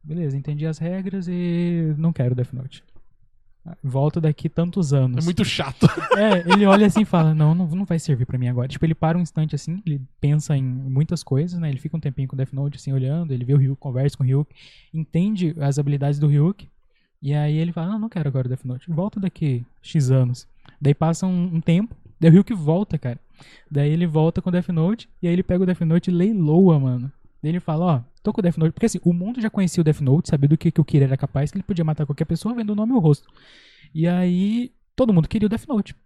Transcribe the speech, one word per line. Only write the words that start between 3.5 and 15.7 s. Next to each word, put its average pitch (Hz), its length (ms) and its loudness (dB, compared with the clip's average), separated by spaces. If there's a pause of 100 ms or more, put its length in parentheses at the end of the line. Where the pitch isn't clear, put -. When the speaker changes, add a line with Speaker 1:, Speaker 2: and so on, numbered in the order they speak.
Speaker 1:
"Volto 143 380 -2
daqui 156 280 -2
tantos 170 440 -2
anos." 127 300 2
Speaker 2:
É - 20 -2
muito 175 200 0
chato. - 420 0
<laughs> - 300 2
Speaker 1:
É, 190 340 2
ele 202 140 6
olha 202 220 8
assim 220 140 4
e 202 40 4
fala, 160 280 2
"Não, 156 220 4
não, 180 120 0
não 185 180 -4
vai 170 140 -2
servir 123 260 0
pra 127 120 -6
mim 123 100 -2
agora." 123 200 -2
Tipo, - 180 -4
ele 160 100 2
para 165 220 0
um 180 40 0
instante 156 340 -4
assim, 170 300 -8
ele 143 160 -4 (180)
pensa 147 380 0
em 135 60 -2
muitas 131 600 -2
coisas, 170 360 -2
né? 160 100 -4
Ele 131 100 -6
fica 156 160 -8
um 160 40 -4
tempinho 135 280 -6
com 139 80 -10
o - 20 -6
Death 131 160 -4
Note 143 240 -6
assim, - 140 -8
olhando, 139 420 -2
ele 123 120 -6
vê 135 80 0
o 143 40 6
Ryuki, 135 220 2
conversa 135 380 -4
com 135 60 -4
o - 20 0
Ryuki, 135 280 0 (400)
entende 170 680 -2
as 139 200 0